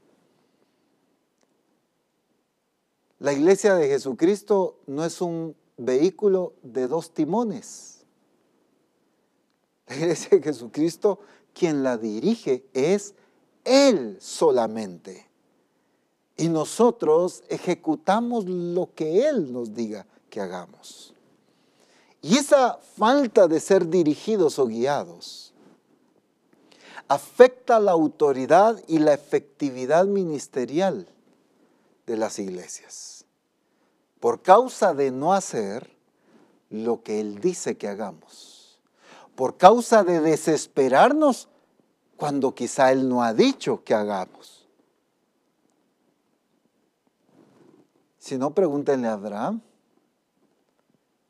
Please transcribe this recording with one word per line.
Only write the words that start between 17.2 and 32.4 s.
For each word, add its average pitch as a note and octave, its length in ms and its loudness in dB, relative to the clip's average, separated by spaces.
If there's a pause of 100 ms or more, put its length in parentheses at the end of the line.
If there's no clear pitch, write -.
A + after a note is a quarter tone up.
ejecutamos F#3+ 960 -2
lo F3 500 -4
que F3+ 360 0
Él E3 240 -2
nos A#2+ 200 -10
diga G#2+ 320 -8 (240)
que G#2+ 120 -10
hagamos. - 720 -14 (1080)
Y E3 140 2
esa C#4 440 2 (180)
falta A3 500 4
de D#3 140 0
ser F#3 260 2
dirigidos E3 720 0
o C3 80 0
guiados A2+ 840 -8 (1500)
afecta A#3+ 720 4
la G3+ 120 2
autoridad D#3 960 2
y D#3+ 100 0
la D3+ 160 4
efectividad C#3 920 -2
ministerial D#3 1000 -4 (1000)
de F#2+ 100 -4
las A2 220 -6
iglesias, - 840 -16 (920)